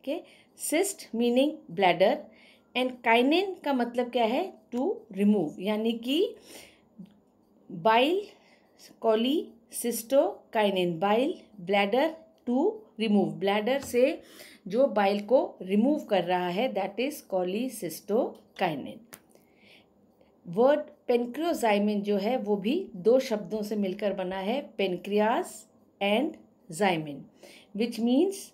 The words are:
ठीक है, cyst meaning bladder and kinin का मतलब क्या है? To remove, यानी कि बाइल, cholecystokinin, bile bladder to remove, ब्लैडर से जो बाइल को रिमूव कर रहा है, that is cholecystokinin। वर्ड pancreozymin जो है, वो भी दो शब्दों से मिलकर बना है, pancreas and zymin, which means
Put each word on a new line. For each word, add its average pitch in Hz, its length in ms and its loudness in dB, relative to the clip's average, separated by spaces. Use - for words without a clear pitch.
ठीक - 40 -8
है, 330 160 -6
cyst 349 400 -2
meaning 240 760 0
bladder 190 400 4
and 254 140 0
kinin 302 580 2
का 285 80 0
मतलब 240 380 -2
क्या 240 140 0
है? 294 300 -2
To 294 200 -2
remove, 196 460 2
यानी 214 340 -2
कि 262 420 -2
बाइल, 247 540 2
cholecystokinin, 226 1900 0
bile 220 320 2
bladder 202 440 2
to 294 220 2
remove, 202 320 2
ब्लैडर 208 480 0
से 269 420 2
जो 240 180 2
बाइल 202 340 2
को 254 420 2
रिमूव 220 420 2
कर 185 200 0
रहा 180 240 0
है, 208 260 -2
that 196 260 -4
is 285 140 -4
cholecystokinin। 185 1800 -6
वर्ड 247 340 4
pancreozymin 233 880 0
जो 202 160 0
है, 214 200 0
वो 208 200 0
भी 254 400 -2
दो 220 240 4
शब्दों 214 420 -6
से 214 140 -6
मिलकर 202 360 -2
बना 185 260 -6
है, 226 360 -6
pancreas 208 720 0
and 214 420 0
zymin, 156 440 0
which 226 240 -4
means 269 340 2